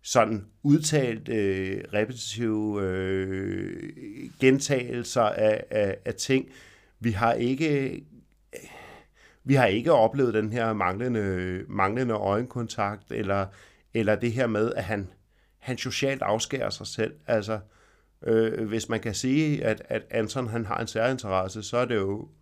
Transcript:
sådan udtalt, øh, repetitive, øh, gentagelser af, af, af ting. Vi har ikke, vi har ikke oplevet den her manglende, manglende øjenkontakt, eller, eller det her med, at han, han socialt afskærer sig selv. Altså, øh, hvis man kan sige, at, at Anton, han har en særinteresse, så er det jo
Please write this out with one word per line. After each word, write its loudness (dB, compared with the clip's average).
sådan 2
udtalt, 2
øh, 0
repetitive, -2
øh, -4
gentagelser 2
af, 4
af, 0
af -4
ting. 0
Vi 0
har 4
ikke, -2
vi 2
har 8
ikke 4
oplevet 6
den 2
her 0
manglende, 0
manglende 0
øjenkontakt, -2
eller, -2
eller 2
det -2
her 0
med, 0
at -4
han, -4
han -8
socialt -2
afskærer 0
sig -10
selv. -4
Altså, 0
øh, 2
hvis -4
man -2
kan -4
sige, 0
at, 0
at -4
Anton, -2
han -4
har -4
en -4
særinteresse, -2
så -4
er 2
det -2
jo -2